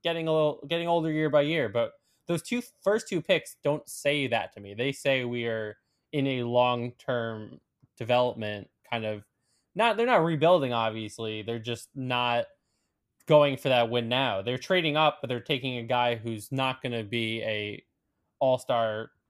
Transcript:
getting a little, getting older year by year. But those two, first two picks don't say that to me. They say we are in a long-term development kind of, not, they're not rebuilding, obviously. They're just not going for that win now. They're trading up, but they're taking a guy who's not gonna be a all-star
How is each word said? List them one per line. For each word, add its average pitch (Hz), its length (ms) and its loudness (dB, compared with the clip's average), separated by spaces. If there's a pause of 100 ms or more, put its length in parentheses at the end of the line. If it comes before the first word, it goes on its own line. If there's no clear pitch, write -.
getting 165 260 -2
a 160 40 2
little, 151 340 0
getting 170 220 -2
older 165 240 0
year 156 160 0
by 143 140 4
year. 147 260 0
But 113 240 0 (360)
those 170 140 -2
two, 240 200 -4 (200)
first 214 260 0
two 180 120 -2
picks - 440 0
don't 147 240 0
say 143 400 0
that 110 260 -2
to 104 60 -18
me. 101 140 -14
They 127 180 -2
say 131 320 0
we 120 220 -4
are 110 300 -4 (360)
in 139 140 0
a 127 180 0
long-term 120 1160 -2 (360)
development 113 720 -2 (220)
kind 117 140 -4
of, 107 200 -6 (520)
not, 214 200 2
they're 233 100 2
not 220 180 4
rebuilding, 160 480 4
obviously. 110 680 -4
They're 117 160 -6
just 113 360 -8
not 123 520 0 (800)
going 147 320 6
for - 100 -4
that 120 220 4
win 117 180 -2
now. 120 320 0
They're 120 180 -2
trading 160 380 0
up, 156 240 2
but 127 80 -8
they're 123 100 -2
taking 131 380 -4
a 120 60 -6
guy 123 340 0
who's 110 340 -8
not 131 320 -4
gonna 120 220 -4
be 113 380 -2
a 107 420 -6 (560)
all-star 117 720 0 (200)